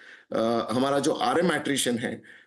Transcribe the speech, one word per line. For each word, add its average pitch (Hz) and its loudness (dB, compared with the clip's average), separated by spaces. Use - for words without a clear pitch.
अ, 113 0
हमारा 139 2
जो 151 2
आरएम 160 2
attrition 135 -2
है, 113 -6